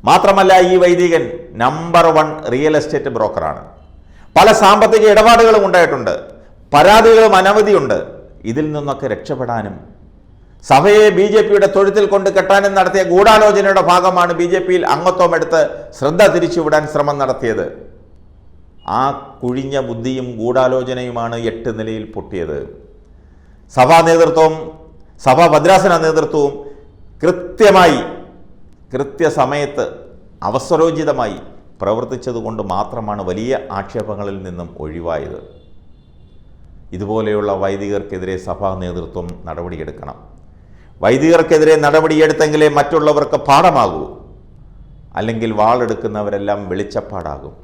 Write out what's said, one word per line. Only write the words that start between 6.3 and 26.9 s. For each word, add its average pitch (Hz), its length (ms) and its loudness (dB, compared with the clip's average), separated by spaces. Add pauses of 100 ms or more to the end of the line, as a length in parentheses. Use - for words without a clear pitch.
പരാതികളും 220 680 6
അനവധിയുണ്ട്. 190 580 2 (520)
ഇതിൽ 151 160 -4 (100)
നിന്നൊക്കെ 143 380 -8
രക്ഷപ്പെടാനും 117 640 -10 (920)
സഭയെ 208 380 4 (120)
ബി 196 60 2 (100)
ജെ 220 120 6
പിയുടെ 202 280 2
തൊഴുത്തിൽ 196 360 2
കൊണ്ട് 196 240 0
കെട്ടാനും 196 440 2
നടത്തിയ 185 240 0 (100)
ഗൂഢാലോചനയുടെ 202 760 4
ഭാഗമാണ് 180 520 2
ബി 175 120 0
ജെ 147 140 0
പിയിൽ 180 160 0 (120)
അംഗത്വം 180 420 0
എടുത്ത് 160 260 0 (340)
ശ്രദ്ധ 165 260 0 (120)
തിരിച്ചുവിടാൻ 151 480 -2 (100)
ശ്രമം 147 300 -2
നടത്തിയത്. 120 420 -4 (1300)
ആ 127 40 0 (380)
കുഴിഞ്ഞ 135 360 -8 (120)
ബുദ്ധിയും 123 380 -8 (140)
ഗൂഢാലോചനയുമാണ് 123 960 -4 (140)
എട്ട് 117 280 -10
നിലയിൽ 110 260 -10 (100)
പൊട്ടിയത്. 82 440 -10 (1160)
സഭാ 139 220 6 (100)
നേതൃത്വവും 160 460 4 (680)
സഭാ 143 300 4
ഭദ്രാസന 180 400 4 (120)
നേതൃത്വവും 151 460 0 (720)